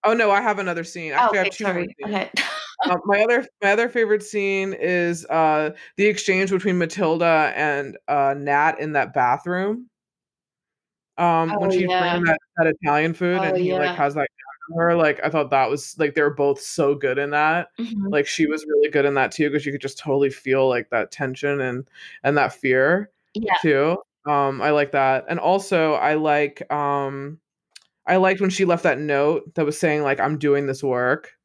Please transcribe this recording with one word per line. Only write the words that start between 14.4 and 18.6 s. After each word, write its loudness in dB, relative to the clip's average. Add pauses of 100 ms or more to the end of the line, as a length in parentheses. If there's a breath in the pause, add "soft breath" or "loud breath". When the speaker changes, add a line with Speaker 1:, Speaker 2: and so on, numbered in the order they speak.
Speaker 1:
gun -6
on 0
her, 4
like, 2
I 0
thought 0
that 4
was, -6
like, 0
they 2
were 4
both 2
so 0
good -2
in -2
that. 0 (100)
Speaker 2:
Mm-hmm. -6
Speaker 1:
Like, 2
she 0
was -4